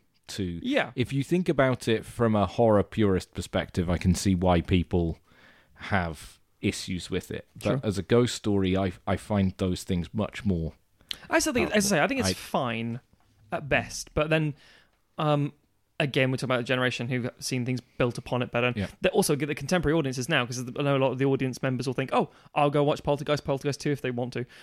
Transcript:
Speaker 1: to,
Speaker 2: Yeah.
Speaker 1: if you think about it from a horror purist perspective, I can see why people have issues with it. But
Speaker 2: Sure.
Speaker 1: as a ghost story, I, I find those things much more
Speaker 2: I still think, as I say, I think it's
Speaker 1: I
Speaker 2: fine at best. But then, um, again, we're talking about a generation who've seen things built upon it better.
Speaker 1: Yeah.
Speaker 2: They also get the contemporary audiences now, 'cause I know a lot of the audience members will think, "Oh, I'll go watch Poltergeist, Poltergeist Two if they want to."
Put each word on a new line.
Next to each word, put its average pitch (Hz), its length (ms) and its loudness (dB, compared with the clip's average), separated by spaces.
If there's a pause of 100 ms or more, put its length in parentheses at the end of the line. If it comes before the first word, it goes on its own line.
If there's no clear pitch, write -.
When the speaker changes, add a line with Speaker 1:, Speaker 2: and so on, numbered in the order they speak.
(300)
Speaker 1:
to, 87 340 -4
Speaker 2:
Yeah. 240 320 -2
Speaker 1:
if 127 180 -2
you 135 100 0
think 175 260 0
about 131 380 2
it 110 180 2
from 113 300 0
a 101 120 4
horror 107 340 4
purist 95 540 0
perspective, 90 540 -2
I 87 80 2
can 90 180 4
see 98 200 2
why 90 260 4
people 85 580 0 (560)
have - 640 -6 (220)
issues - 500 -4
with 90 180 -4
it. - 160 -10 (100)
But - 80 -16
Speaker 2:
Sure. 120 200 0
Speaker 1:
as 98 140 -2
a 98 60 -4
ghost 120 320 4
story, 95 420 2
I, 95 160 0 (120)
I 98 120 0
find 98 400 0
those 92 260 -2
things 87 300 -2
much - 320 -4
more 82 280 -2 (560)
Speaker 2:
I 311 100 4
still 311 140 -2
think, 247 180 0
as 208 200 2
I 185 60 2
say, 147 60 4
I 185 40 2
think 269 140 -2
it's 190 80 0
Speaker 1:
I 185 40 2
Speaker 2:
fine 117 680 -4 (520)
at 151 180 -6
best. - 460 -2
But 156 160 0
then, 156 240 0 (640)
um, 147 340 0 (460)
again, 131 320 2
we're 131 60 0
talking 139 100 -4
about 127 140 2
a - 20 -2
generation 127 440 0
who've 123 220 -2 (100)
seen 127 260 -2
things 127 140 -2 (200)
built 123 180 0
upon 123 240 -4
it 120 100 -6
better. 120 240 0
Speaker 1:
Yeah. 98 120 -2 (140)
Speaker 2:
They - 80 4
also 185 260 4
get 139 100 -2
the 147 100 -4
contemporary 147 400 0
audiences 131 320 -2
now, 147 180 2
'cause 120 140 -6
I 127 220 -6
know 139 160 2
a - 20 2
lot 131 120 2
of 127 80 -4
the 135 60 2
audience 135 360 0
members 131 240 -2
will 135 80 -2
think, 135 200 -4
"Oh, 202 160 2 (260)
I'll 147 160 4
go 147 120 4
watch 143 200 0
Poltergeist, 147 420 0
Poltergeist 139 340 -2
Two 147 120 -2
if 139 100 -2
they 127 100 -2
want 120 220 -4
to." 120 120 -6 (180)